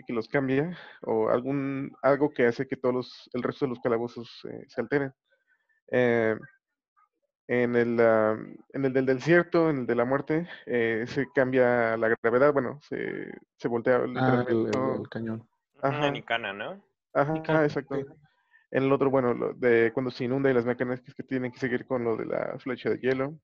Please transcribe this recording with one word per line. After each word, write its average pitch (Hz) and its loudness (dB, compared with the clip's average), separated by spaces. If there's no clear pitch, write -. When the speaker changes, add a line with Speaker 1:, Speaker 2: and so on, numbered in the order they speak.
Speaker 1:
que - -10
los 113 -4
cambia 139 0
o 110 0
algún, 135 -2
algo 139 2
que 123 2
hace 117 -2
que - -6
todos 127 -2
los, - -8
el 123 -4
resto 139 -4
de - -6
los 120 -8
calabozos, 120 -4
eh, 117 -14
se - -8
alteren. 139 -2
Eh, 117 2
en 123 0
el, 117 2
ah, 110 4
en 139 -2
el 131 0
del 131 2
desierto, 160 2
en 143 -2
el 120 -6
de 123 0
la 120 2
muerte, 139 -2
eh, 113 0
se 135 -2
cambia 123 4
la 113 2
gravedad, 123 4
bueno, 139 -2
se, - -8
se - -6
voltea 120 2
Speaker 2:
Ah, 123 0
Speaker 1:
literalmente 127 0
Speaker 2:
el, 113 2
el, 110 -2
Speaker 1:
todo. 131 -2
Speaker 2:
el - -12
cañón. 113 -8
Speaker 3:
Ujú, 135 0
en 139 0
Speaker 1:
Ajá. 147 -2
Speaker 3:
Ikana, 117 -6
¿no? 131 -10
Speaker 1:
Ajá, 143 0
Speaker 4:
Ikana, 156 2
Speaker 1:
exacto. 147 -4
Speaker 4:
sí. 135 -4
Speaker 1:
En 131 0
el 135 2
otro, 139 2
bueno, 127 2
lo 117 -2
de 117 4
cuando 127 -4
se - -6
inunda 135 0
y 131 4
las 117 2
mecánicas 123 -4
que - -14
tienen 127 -4
que - -16
seguir 123 -2
con 127 -4
lo 113 0
de - -6
la 50 -4
flecha 123 -6
de 110 0
hielo 131 -2